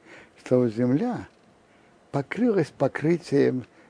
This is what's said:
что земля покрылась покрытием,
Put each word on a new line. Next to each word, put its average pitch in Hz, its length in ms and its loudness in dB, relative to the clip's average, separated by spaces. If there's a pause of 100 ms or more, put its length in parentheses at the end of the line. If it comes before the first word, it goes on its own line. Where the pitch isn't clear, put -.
(380)
что 123 300 2
земля 123 600 -2 (840)
покрылась 190 680 -2
покрытием, 139 880 0 (260)